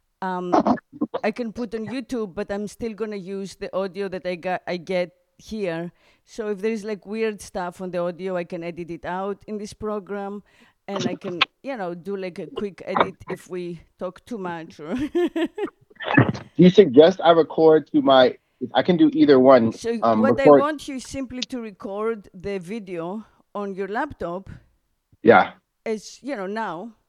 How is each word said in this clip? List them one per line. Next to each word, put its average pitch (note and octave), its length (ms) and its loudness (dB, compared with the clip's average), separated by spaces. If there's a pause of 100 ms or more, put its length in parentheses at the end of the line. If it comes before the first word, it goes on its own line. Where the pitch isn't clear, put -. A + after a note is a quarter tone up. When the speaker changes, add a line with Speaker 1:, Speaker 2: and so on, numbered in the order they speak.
(220)
Speaker 1:
um, F3+ 320 -2 (680)
I A3 80 0
can A#3 220 -8
put A3+ 220 -8
on A3 120 -6
YouTube, A3 480 -6
but G3+ 160 -8
I'm G3+ 160 -6
still A3+ 260 -10
gonna G#3 240 -8
use G3 380 -10
the G3 200 -12
audio G3 340 -6
that F3+ 160 -10
I F3+ 100 -4
got, F3+ 320 -6
I F3+ 100 -6
get F3+ 340 -4 (260)
here. F3 540 -6 (340)
So A3 240 -8
if G3+ 120 -6
there A3 100 -2
is, G#3+ 140 -6
like, G#3+ 200 -10
weird G#3+ 360 -6
stuff F3+ 400 -10
on F#3 100 -8
the F3 80 -4
audio, F3+ 380 -4
I F3 80 -4
can E3+ 180 -10
edit E3+ 280 -10
it E3 140 -12
out F#3+ 420 -6
in G#3+ 100 -8
this G3+ 160 -12
program, G3+ 680 -8 (440)
and G3 200 -6
I - 80 -4
can, F3+ 240 -10 (240)
you C4+ 140 -8
know, F3+ 180 -6
do, F3 220 -10
like, F#3 220 -10
a D#3+ 80 -12
quick G3+ 380 -8
edit F#3+ 300 -6 (140)
if - 200 -12
we F3 320 -10 (180)
talk F#3 260 -12
too A#3+ 120 -10
much E3+ 420 -10
or D#3+ 160 -8
<laughs> C#4 180 -6 (1400)
Speaker 2:
Do E3 60 8
you F3+ 60 10
suggest E3+ 540 8
I E3 80 8
record D#3 640 4
to D3+ 80 4
my, C3 360 6 (360)
I B2+ 100 2
can F3+ 140 2
do D#3 160 6
either D3 260 6
one, B2+ 320 8
Speaker 1:
So A3+ 300 -6
Speaker 2:
um, A2+ 200 2
Speaker 1:
what C4 180 2
I C#4 60 0
Speaker 2:
record B3+ 60 10
Speaker 1:
want C#4+ 360 4
you C4+ 120 -8
simply B3+ 460 -10
to B3+ 140 -10
record G#3+ 760 -8
the G3 260 -10
video F#3 680 -10 (280)
on G3+ 220 -8
your F#3+ 120 -8
laptop G3+ 600 -8 (760)
Speaker 2:
Yeah. - 300 4 (320)
Speaker 1:
as, - 380 -8
you C4 120 -8
know, G3 120 -8
now, G#3 480 -10 (140)